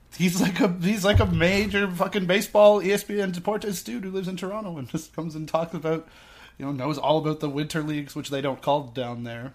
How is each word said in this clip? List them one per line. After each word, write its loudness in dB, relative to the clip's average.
he's 0
like 2
a, 4
he's 0
like 6
a 6
major 2
fucking -2
baseball 6
E 2
S 0
P -4
N -2
Deportes -4
dude -6
who -8
lives -4
in -8
Toronto -8
and -8
just -8
comes -8
and -8
talks -2
about, -2
you -10
know, -6
knows -2
all 2
about -2
the -4
winter -4
leagues, -6
which -8
they -4
don't -4
call 0
down -8
there. -10